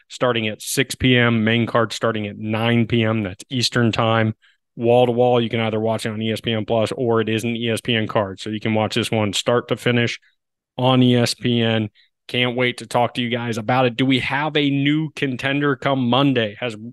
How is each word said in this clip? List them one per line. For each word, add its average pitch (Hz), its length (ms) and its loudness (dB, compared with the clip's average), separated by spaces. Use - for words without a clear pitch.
starting 117 380 -2
at 107 160 -8
six - 320 -2
P 127 220 2
M, 117 260 4
main 113 240 2
card 113 260 0
starting 110 360 -4
at 101 100 -14
nine 110 480 0
P 117 160 0
M. 110 220 0
That's 95 260 -10
Eastern 120 400 0
time. 113 440 2
Wall 120 300 4
to 123 60 2
wall, 123 280 4
you 117 100 -2
can 113 100 -2
either 110 200 -2
watch 110 260 -2
it 113 40 -4
on 107 120 -6
E 110 100 -2
S 107 80 -4
P 120 120 -4
N 110 120 -2
Plus 110 280 0
or 117 280 0
it 107 80 0
is 110 140 -2
an 117 140 -4
E 117 120 -4
S 110 120 -2
P 120 160 0
N 107 100 0
card. 98 340 -2
So 107 100 -10
you 107 100 -6
can 110 140 -2
watch 107 200 0
this 110 160 0
one 107 220 0
start 120 360 0
to 123 80 -2
finish 120 440 0
on 127 240 4
E 123 140 6
S 120 180 2
P 120 260 -2
N. 110 300 0
Can't 123 280 0
wait 123 220 -2
to 120 80 -12
talk 120 280 0
to 127 80 -2
you 120 60 -2
guys 120 300 -4
about 127 260 2
it. 120 120 0
Do 131 100 0
we 131 140 2
have 147 360 -2
a 147 140 2
new 143 400 0
contender 139 640 -2
come 135 340 0
Monday? 120 520 2
Has, 117 160 -6